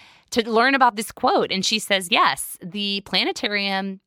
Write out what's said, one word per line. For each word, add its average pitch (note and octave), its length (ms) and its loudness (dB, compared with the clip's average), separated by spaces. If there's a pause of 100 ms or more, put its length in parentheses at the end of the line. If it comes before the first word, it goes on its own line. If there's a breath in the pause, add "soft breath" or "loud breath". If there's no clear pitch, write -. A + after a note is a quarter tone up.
(300 loud breath)
to A3+ 200 0
learn A#3+ 260 4
about B3 200 4
this A3 160 -8
quote, C4+ 400 0
and F#3 140 -2
she - 140 0
says, F#3+ 320 -2
"Yes, B3 500 2
the G3 400 -6
planetarium G3 1040 -2